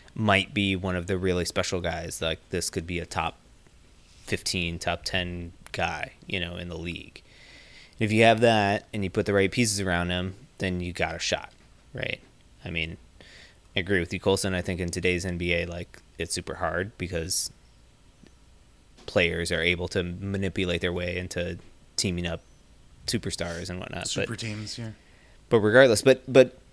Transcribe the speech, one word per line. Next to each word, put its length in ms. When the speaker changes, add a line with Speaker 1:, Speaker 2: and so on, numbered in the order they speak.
Speaker 1:
might 400
be 220
one 200
of 120
the 100
really 280
special 360
guys. 400
Like, 300
this 180
could 160
be 140
a 80
top 320
fifteen, 520
top 260
ten 500
guy, 400
you 120
know, 180
in 120
the 80
league. 460
And 60
if 60
you 120
have 180
that 520
and 100
you 60
put 160
the 80
right 160
pieces 320
around 300
him, 240
then 200
you 140
got 220
a 40
shot, 320
right? 260
I 60
mean, 260
I 40
agree 220
with 100
you, 80
Colson. 340
I 80
think 200
in 80
today's 360
N 120
B 160
A, 120
like, 360
it's 160
super 220
hard 420
because 540
players 460
are 100
able 260
to 160
manipulate 800
their 100
way 260
into 400
teaming 320
up 140
superstars 600
and 100
whatnot. 280
Speaker 2:
Super 240
Speaker 1:
But 80
Speaker 2:
teams, 380
yeah. 120
Speaker 1:
but 120
regardless, 420
but, 200
but 260